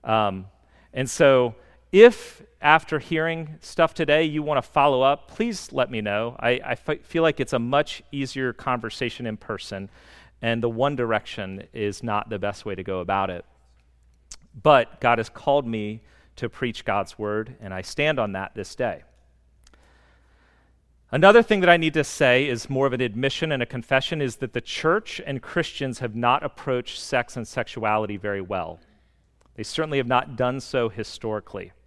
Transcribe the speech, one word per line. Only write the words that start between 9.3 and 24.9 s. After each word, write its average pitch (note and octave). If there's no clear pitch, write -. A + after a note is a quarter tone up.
person, G2
and A#2
the A#2+
one C3
direction G#2
is G#2
not G#2
the G#2+
best G2+
way G2+
to F#2
go F#2
about F#2+
it. F2
But C3+
God A#2
has A2+
called C#3+
me A2
to A#2+
preach -
God's G2+
word, G#2+
and G2
I F#2
stand D3
on G#2
that F#2+
this G2+
day. G#2
Another G3
thing G#3+
that F3
I F3
need D#3+
to D#3
say C3+
is A#2+
more C3+
of C3
an B2
admission C3
and C3
a A#2+
confession, C3+
is B2+
that -
the A#2+
church -